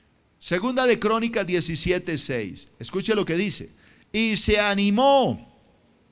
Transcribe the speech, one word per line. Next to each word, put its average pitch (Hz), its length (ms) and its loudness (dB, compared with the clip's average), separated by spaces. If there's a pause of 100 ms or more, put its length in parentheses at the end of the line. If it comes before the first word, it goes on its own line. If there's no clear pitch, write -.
(380)
Segunda 247 480 0
de 233 140 4
Crónicas 220 440 0
diecisiete 175 720 -2
seis. 110 520 -6 (100)
Escuche 196 380 -4
lo 196 80 0
que 160 100 -4
dice. 175 360 -4 (420)
"Y 220 240 0
se 208 240 2
animó 208 920 2 (600)